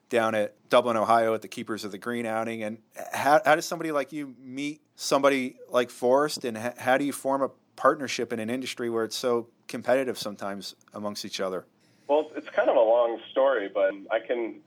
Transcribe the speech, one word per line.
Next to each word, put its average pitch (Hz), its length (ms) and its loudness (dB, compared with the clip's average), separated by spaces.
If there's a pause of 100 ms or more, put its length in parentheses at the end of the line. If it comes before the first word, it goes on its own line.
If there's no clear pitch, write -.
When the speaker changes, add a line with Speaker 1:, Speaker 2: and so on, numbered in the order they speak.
Speaker 1:
down 113 260 2
at 104 180 -2 (160)
Dublin, 120 260 4
Ohio 113 380 4
at 107 80 -4
the 98 60 -16
Keepers 110 380 -8
of 101 60 -8
the 101 60 -12
Green 120 300 -6
outing. 113 340 -4
And 110 160 -8 (340)
how, 147 320 4
how 147 120 6
does 160 100 -4
somebody 165 260 -6
like 143 220 -2
you 143 260 -10
meet 139 420 -8 (140)
somebody 135 640 2 (100)
like 123 220 0
Forrest, 135 560 2
and 117 100 -4
h-, 113 220 -6
how 127 220 2
do 143 40 -2
you 139 100 -2
form 135 280 -2
a 127 80 -2 (260)
partnership - 560 0
in 117 80 -4
an 110 120 -4
industry 123 400 -6
where 113 140 0
it's 107 120 -8
so 120 300 0 (200)
competitive 123 520 -2
sometimes 101 560 -10 (180)
amongst 104 320 -8
each 101 160 -8
other? 92 240 -4 (420)
Speaker 2:
Well, 151 280 2
it's - 140 -12
kind 226 200 0
of 214 60 4
a 139 40 6
long 117 400 4 (120)
story, 131 420 2
but 98 180 2 (200)
I 113 80 0
can, 117 480 -4